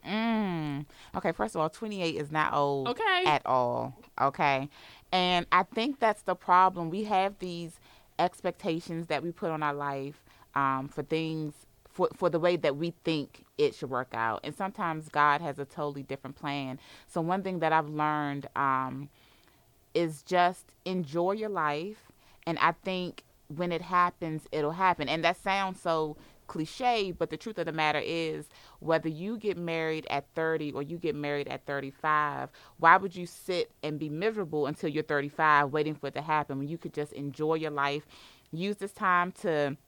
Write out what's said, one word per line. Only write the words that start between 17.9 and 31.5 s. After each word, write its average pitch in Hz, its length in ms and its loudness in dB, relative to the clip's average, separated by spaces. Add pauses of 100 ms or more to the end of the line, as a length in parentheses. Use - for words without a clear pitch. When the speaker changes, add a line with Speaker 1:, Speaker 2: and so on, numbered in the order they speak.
Speaker 1:
um, 135 540 -2 (840)
is 160 300 0
just 180 500 2 (120)
enjoy 175 480 0
your 214 160 -4
life. 170 640 -4 (360)
And 165 120 -2
I 165 120 6 (120)
think 180 400 -4 (300)
when 175 180 -2
it 165 100 -2
happens, 175 680 0
it'll 151 200 0
happen. 175 380 2
And 160 160 0
that 175 180 4
sounds 190 380 -2
so 156 340 0 (320)
cliche, 202 640 0
but 165 180 -2
the 156 80 -6
truth 220 200 -8
of 170 80 -2
the 160 60 -4
matter 151 320 2
is, 156 440 -4 (320)
whether 160 280 2
you 175 300 -6
get 208 200 -2
married 160 520 -2
at 143 160 -2 (100)
thirty 160 360 -2
or - 100 -6
you 151 160 -8
get 165 180 -2
married 143 320 -4
at 131 180 -10